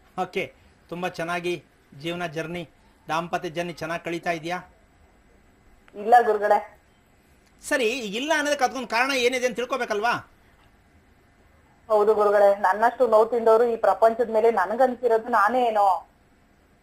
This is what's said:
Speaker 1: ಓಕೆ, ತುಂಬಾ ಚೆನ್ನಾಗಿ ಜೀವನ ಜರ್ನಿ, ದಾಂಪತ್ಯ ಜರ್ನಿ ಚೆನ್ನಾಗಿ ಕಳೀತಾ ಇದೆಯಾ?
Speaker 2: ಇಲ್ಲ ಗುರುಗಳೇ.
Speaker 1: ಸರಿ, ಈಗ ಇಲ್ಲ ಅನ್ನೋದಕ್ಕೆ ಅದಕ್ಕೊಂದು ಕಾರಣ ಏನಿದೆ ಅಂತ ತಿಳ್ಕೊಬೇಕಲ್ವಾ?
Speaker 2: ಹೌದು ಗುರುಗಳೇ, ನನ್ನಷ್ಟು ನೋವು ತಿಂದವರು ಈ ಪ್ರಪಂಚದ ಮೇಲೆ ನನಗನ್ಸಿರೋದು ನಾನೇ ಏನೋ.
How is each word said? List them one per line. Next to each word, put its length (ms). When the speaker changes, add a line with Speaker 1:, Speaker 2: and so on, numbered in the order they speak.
Speaker 1:
ಓಕೆ, 320
ತುಂಬಾ 200
ಚೆನ್ನಾಗಿ 560
ಜೀವನ 280
ಜರ್ನಿ, 420
ದಾಂಪತ್ಯ 420
ಜರ್ನಿ 220
ಚೆನ್ನಾಗಿ 320
ಕಳೀತಾ 260
ಇದೆಯಾ? 300
Speaker 2:
ಇಲ್ಲ 280
ಗುರುಗಳೇ. 560
Speaker 1:
ಸರಿ, 200
ಈಗ 280
ಇಲ್ಲ 200
ಅನ್ನೋದಕ್ಕೆ 280
ಅದಕ್ಕೊಂದು 240
ಕಾರಣ 240
ಏನಿದೆ 340
ಅಂತ 100
ತಿಳ್ಕೊಬೇಕಲ್ವಾ? 720
Speaker 2:
ಹೌದು 260
ಗುರುಗಳೇ, 440
ನನ್ನಷ್ಟು 480
ನೋವು 200
ತಿಂದವರು 380
ಈ 120
ಪ್ರಪಂಚದ 540
ಮೇಲೆ 200
ನನಗನ್ಸಿರೋದು 800
ನಾನೇ 380
ಏನೋ. 420